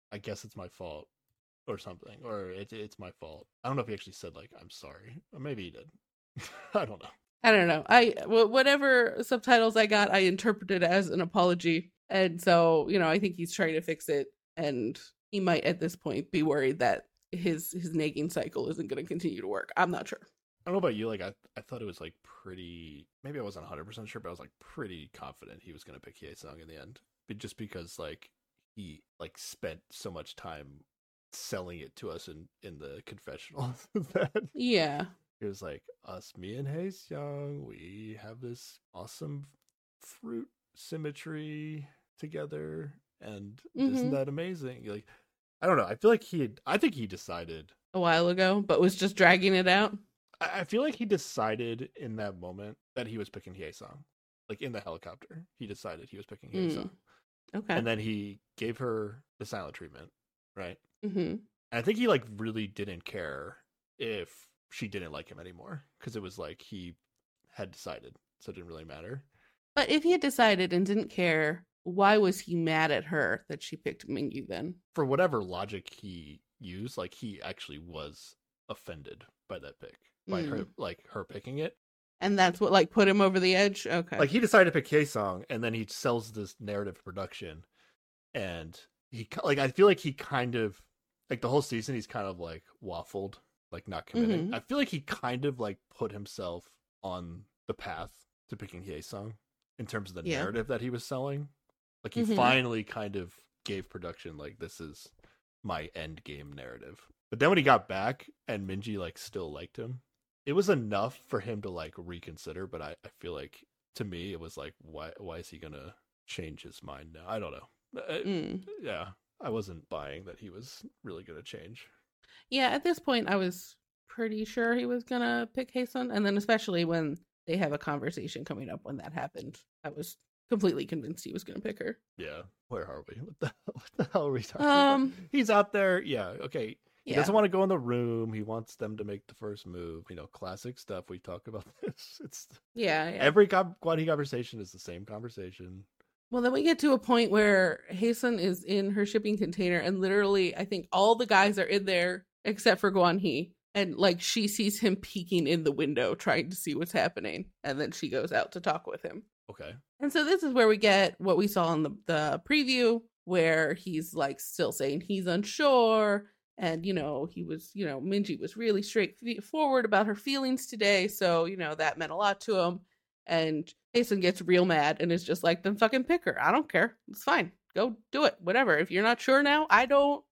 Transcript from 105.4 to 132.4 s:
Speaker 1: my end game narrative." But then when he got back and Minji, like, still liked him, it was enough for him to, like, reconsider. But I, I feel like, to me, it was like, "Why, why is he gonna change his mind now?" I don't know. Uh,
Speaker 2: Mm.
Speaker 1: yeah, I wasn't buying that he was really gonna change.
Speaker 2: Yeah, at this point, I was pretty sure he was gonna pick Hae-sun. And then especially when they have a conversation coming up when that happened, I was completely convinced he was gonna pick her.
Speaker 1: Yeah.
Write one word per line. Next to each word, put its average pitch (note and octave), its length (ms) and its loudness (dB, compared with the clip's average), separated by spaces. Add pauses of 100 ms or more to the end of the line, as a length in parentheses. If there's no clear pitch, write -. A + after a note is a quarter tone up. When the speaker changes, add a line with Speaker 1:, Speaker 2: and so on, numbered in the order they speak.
Speaker 1:
my E2 320 -6
end D#2+ 300 -12
game C#2+ 280 -14
narrative." C#2+ 560 -16 (220)
But A2 100 -6
then C#3+ 100 8
when F#3+ 80 6
he C#3+ 60 4
got B2+ 240 6
back G#2 420 -4 (180)
and G2 200 -4
Minji, G2+ 300 -6
like, E2+ 200 -8
still E2+ 340 -10
liked D2+ 260 -14
him, B2+ 240 -10 (440)
it C#3+ 80 0
was F#3+ 160 2
enough A2+ 460 0 (100)
for A2 140 -2
him G#2 220 -6
to, G2+ 80 -8
like, D#2+ 280 -10
reconsider. F2 680 -12
But E2 160 -10
I, D2+ 220 -12
I - 40 -18 (120)
feel F2 140 -10
like, C#2+ 300 -14 (320)
to A#2+ 80 -6
me, F#2 280 -10
it E2 80 -12
was E2 160 -16
like, D2 220 -14
"Why, D#2 400 -14
why F2 200 -12
is E2+ 120 -16
he D#2+ 80 -20
gonna D2+ 380 -16 (300)
change D#2+ 360 -12
his - 200 -20
mind D2 300 -16
now?" D#2+ 160 -20
I A2 100 -4
don't E2+ 140 -8
know. - 160 -18 (320)
Uh, - 240 -6
Speaker 2:
Mm. F#3 400 -6 (180)
Speaker 1:
yeah, F#2+ 300 -8 (280)
I D3+ 100 -8
wasn't F#2+ 380 -8
buying D2+ 380 -10
that E2+ 140 -18
he G#2 100 -16
was G#2+ 340 -20 (200)
really F#2 200 -12
gonna E2 180 -16
change. - 460 -18 (640)
Speaker 2:
Yeah, C4 200 2
at C#4+ 140 -2
this F4 140 0
point, A#3+ 300 0
I G3 80 2
was F3+ 400 -4 (320)
pretty A3 360 -4
sure A#3 300 0
he B3 120 0
was A#3+ 180 -4
gonna A#3 480 -2
pick B3+ 180 -6
Hae-sun. B3 400 -4
And G#3 160 0
then G3+ 100 2
especially G3+ 480 2
when D#3+ 320 0 (300)
they E3 100 -2
have E3 160 0
a D3 60 -2
conversation - 680 -6
coming G#2+ 260 -8
up - 140 -10
when C#3 140 -10
that A#2+ 140 -14
happened, - 480 -10 (240)
I D3 60 -8
was D3+ 260 -12 (320)
completely F#3 380 0
convinced D#3 380 -8
he - 80 -12
was - 120 -8
gonna - 160 -12
pick G#3 180 -8
her. - 220 -8 (160)
Speaker 1:
Yeah. D#2 260 -12 (260)